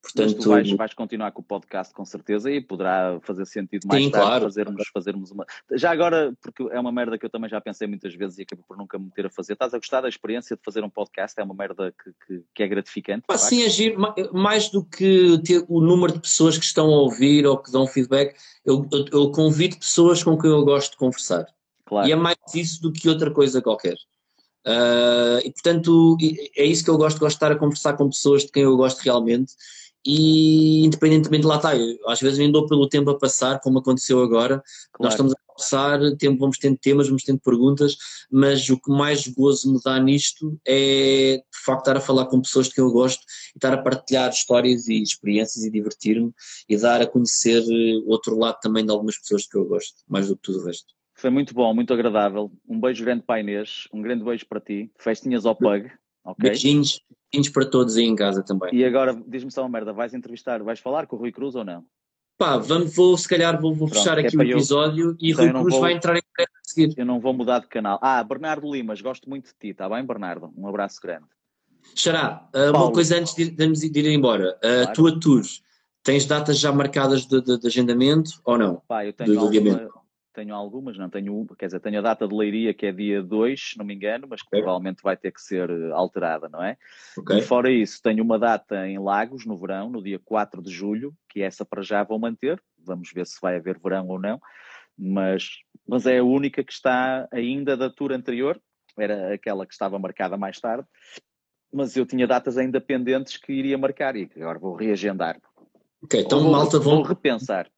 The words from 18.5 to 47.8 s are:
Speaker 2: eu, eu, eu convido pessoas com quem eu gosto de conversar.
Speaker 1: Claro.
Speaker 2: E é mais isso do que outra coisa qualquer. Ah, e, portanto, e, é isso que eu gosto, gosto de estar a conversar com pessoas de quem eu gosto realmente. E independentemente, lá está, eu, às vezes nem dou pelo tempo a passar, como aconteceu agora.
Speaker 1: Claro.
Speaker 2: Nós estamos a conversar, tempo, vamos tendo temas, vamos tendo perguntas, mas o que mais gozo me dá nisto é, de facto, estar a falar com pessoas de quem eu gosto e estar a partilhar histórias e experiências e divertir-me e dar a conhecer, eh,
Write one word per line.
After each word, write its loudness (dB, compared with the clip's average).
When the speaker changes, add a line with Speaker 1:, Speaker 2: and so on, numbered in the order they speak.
Speaker 2:
eu, 2
eu, 0
eu 4
convido 2
pessoas 4
com 4
quem 4
eu 4
gosto 2
de -20
conversar. -2
Speaker 1:
Claro. 0
Speaker 2:
E 4
é 4
mais 0
isso -4
do -2
que -4
outra 2
coisa 2
qualquer. -2
Ah, 4
e, -6
portanto, 6
e, 0
é 4
isso 2
que 2
eu 4
gosto, 2
gosto 2
de -6
estar 2
a 0
conversar 0
com 4
pessoas 4
de -20
quem 2
eu 6
gosto 2
realmente. 0
E 6
independentemente, 4
lá 4
está, 2
eu, -2
às -2
vezes 0
nem 4
dou 4
pelo 4
tempo 2
a 0
passar, 0
como 2
aconteceu 2
agora. 2
Speaker 1:
Claro. -6
Speaker 2:
Nós 2
estamos 2
a -2
conversar, 0
tempo, 2
vamos 0
tendo 0
temas, 2
vamos 0
tendo 0
perguntas, 2
mas 4
o 2
que -6
mais 0
gozo 2
me 2
dá 0
nisto 0
é, 4
de -14
facto, 0
estar 2
a 0
falar 2
com 4
pessoas 0
de -6
quem 4
eu 4
gosto 2
e -20
estar 0
a -4
partilhar -2
histórias 2
e 0
experiências -2
e -4
divertir-me -2
e 0
dar 4
a 2
conhecer, 2
eh, 2